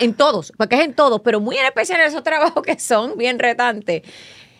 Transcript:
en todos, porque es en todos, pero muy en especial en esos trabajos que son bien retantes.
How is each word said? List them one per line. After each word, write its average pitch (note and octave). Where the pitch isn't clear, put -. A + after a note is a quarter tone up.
en A#3
todos, C#4
porque A3
es C#4
en D4
todos, A#3+
pero G#3+
muy A#3
en F#4+
especial E4
en D#4
esos D4+
trabajos D#4
que -
son A#3
bien A#3+
retantes. A#3